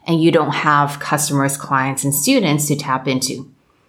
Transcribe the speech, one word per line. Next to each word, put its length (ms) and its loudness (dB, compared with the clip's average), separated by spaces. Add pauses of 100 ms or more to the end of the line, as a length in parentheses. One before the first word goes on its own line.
and 140 2
you 100 4
don't 220 2
have 480 0
customers, 560 0
clients, 480 -2
and 100 0
students 540 2
to 80 0
tap 300 -4
into. 460 -4 (360)